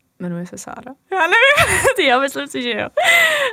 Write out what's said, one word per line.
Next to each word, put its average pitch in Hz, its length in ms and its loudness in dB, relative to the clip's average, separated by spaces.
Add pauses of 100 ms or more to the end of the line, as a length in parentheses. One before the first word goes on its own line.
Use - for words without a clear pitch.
(200)
Jmenuje 175 260 -8
se - 120 -14
Sára? 247 360 -16 (180)
Já 381 80 -2
nevím, 494 640 2 (100)
<laughs> - 40 0
ty 339 100 0
jo, 262 160 4
myslím 277 260 -4
si, 269 160 -8
že 240 80 -4
jo. 208 160 -4 (640)